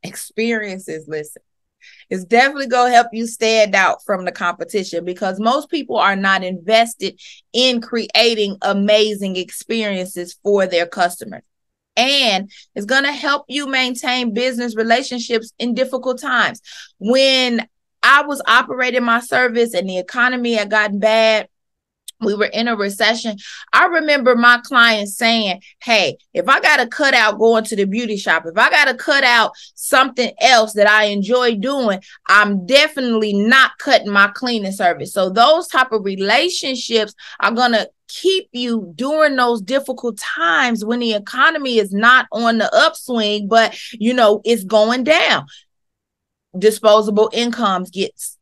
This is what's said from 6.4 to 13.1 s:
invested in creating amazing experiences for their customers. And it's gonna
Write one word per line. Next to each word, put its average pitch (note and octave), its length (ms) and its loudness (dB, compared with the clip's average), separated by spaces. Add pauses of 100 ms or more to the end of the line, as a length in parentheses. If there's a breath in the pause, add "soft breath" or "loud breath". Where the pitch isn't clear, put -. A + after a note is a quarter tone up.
invested F#3+ 760 -2 (320 loud breath)
in B3 280 0
creating A3 840 -2
amazing G3+ 760 0
experiences F#3 1040 -8
for G3+ 240 0
their F3 200 -2
customers. - 580 -6 (500)
And A#3 560 0 (240 loud breath)
it's G3+ 120 -10
gonna C#4 260 0